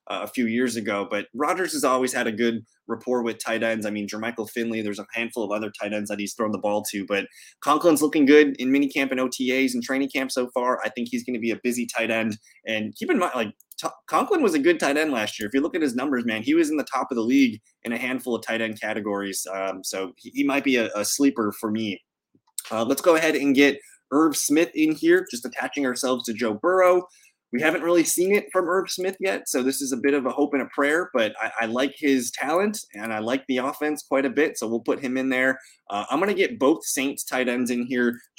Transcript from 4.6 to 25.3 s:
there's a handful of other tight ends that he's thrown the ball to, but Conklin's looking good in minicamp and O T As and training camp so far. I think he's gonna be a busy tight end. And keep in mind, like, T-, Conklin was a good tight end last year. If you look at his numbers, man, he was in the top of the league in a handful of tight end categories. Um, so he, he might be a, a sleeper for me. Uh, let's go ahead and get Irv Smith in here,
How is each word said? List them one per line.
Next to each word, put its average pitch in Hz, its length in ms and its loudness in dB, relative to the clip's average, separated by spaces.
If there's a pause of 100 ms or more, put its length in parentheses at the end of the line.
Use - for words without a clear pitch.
there's 104 180 -6
a 101 140 -10
handful 117 320 -4
of 98 60 -4
other 107 280 -4
tight 104 140 -6
ends 104 160 -4
that 104 100 -6
he's 101 140 -6
thrown 107 200 -2
the 101 60 -4
ball 104 320 0
to, 101 160 -6
but 98 200 -2 (340)
Conklin's 151 400 4
looking 151 240 4
good 143 340 8
in 127 120 -2
minicamp 139 400 2
and 131 100 -2
O 127 100 2
T 127 220 -2
As 131 220 2
and 120 80 -4
training 135 260 -2
camp 135 240 -4
so 123 220 -2
far. 123 280 0
I 107 60 -2
think 120 220 -6
he's 120 120 -4
gonna 123 160 -6
be 113 120 -2
a 101 120 -4
busy 120 240 -2
tight 117 240 -2
end. 113 280 -2 (280)
And 107 280 -4
keep - 160 -4
in 302 80 2
mind, 180 160 0
like, 113 180 -2 (260)
T-, 160 100 -4 (180)
Conklin 196 340 2
was 202 140 4
a 151 40 2
good 156 220 4
tight 143 160 2
end 156 160 0
last 107 260 -2
year. 107 80 -6
If 101 60 -10
you 135 80 2
look 170 160 -2
at 170 60 -2
his 135 120 0
numbers, 127 300 -2
man, 110 180 -2
he 135 120 0
was 160 160 4
in 151 80 0
the 135 60 -2
top 135 260 -4
of 127 60 -4
the 113 60 2
league 120 380 4 (220)
in 117 100 -6
a 117 60 -4
handful 127 360 -4
of 113 80 -2
tight 113 200 -4
end 110 180 -4
categories. 104 720 -4
Um, 95 320 -4
so 95 320 -6
he, - 180 -20
he 139 100 0
might 139 200 0
be 135 120 4
a, 113 180 2
a 104 100 -2
sleeper 123 560 2
for 110 100 -4
me. 107 320 -4 (680)
Uh, 113 160 -2
let's 131 160 0
go 165 140 6
ahead 160 180 2
and 139 200 2
get 139 240 6 (340)
Irv 151 220 4
Smith 160 400 2
in 156 180 2
here, 170 380 4